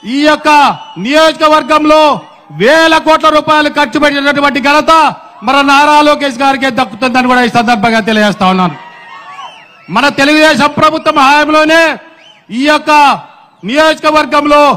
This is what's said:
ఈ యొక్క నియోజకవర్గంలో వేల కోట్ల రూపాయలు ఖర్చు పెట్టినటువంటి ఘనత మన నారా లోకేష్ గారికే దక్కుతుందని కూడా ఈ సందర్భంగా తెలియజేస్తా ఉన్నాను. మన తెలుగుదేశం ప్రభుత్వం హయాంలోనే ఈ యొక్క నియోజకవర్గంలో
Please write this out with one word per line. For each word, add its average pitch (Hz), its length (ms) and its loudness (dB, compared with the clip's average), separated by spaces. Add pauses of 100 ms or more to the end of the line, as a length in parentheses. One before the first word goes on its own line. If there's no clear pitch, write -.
(160)
ఈ 285 40 -2 (100)
యొక్క 302 200 -2 (540)
నియోజకవర్గంలో 302 960 0 (600)
వేల 320 320 2 (140)
కోట్ల 311 280 2
రూపాయలు 302 420 0
ఖర్చు 294 260 -2
పెట్టినటువంటి 285 640 -2
ఘనత 302 240 0 (560)
మన 277 100 0 (140)
నారా 294 260 2 (100)
లోకేష్ 277 360 -2
గారికే 269 260 -2 (100)
దక్కుతుందని 254 520 -4
కూడా 247 160 2
ఈ - 100 -4
సందర్భంగా 226 520 0
తెలియజేస్తా 208 440 0
ఉన్నాను. 180 220 -2 (1200)
మన 247 100 0 (140)
తెలుగుదేశం 294 500 2 (120)
ప్రభుత్వం 311 360 0 (100)
హయాంలోనే 311 540 2 (800)
ఈ - 20 -2 (100)
యొక్క 302 200 -2 (800)
నియోజకవర్గంలో 294 920 0 (140)